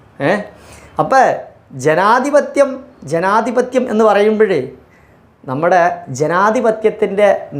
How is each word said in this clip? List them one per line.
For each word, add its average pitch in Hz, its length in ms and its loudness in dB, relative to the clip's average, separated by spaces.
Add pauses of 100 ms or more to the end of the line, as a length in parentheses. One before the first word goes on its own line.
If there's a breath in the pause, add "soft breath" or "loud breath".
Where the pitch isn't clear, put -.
(300)
ഏ? - 20 2 (720 loud breath)
അപ്പം 262 220 4 (600)
ജനാധിപത്യം, 254 840 2 (420)
ജനാധിപത്യം 226 800 -2
എന്ന് 220 160 0
പറയുമ്പോഴേ 208 520 2 (840 soft breath)
നമ്മുടെ 165 380 0 (380)
ജനാധിപത്യത്തിൻ്റെ 208 1120 0 (300)